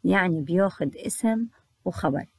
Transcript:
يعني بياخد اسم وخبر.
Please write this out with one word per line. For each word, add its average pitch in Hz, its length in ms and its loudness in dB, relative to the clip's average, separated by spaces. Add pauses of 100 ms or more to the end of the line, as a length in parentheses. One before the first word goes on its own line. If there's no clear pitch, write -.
يعني 180 380 2
بياخد 170 540 0
اسم 226 520 -2 (380)
وخبر. 151 400 -2 (140)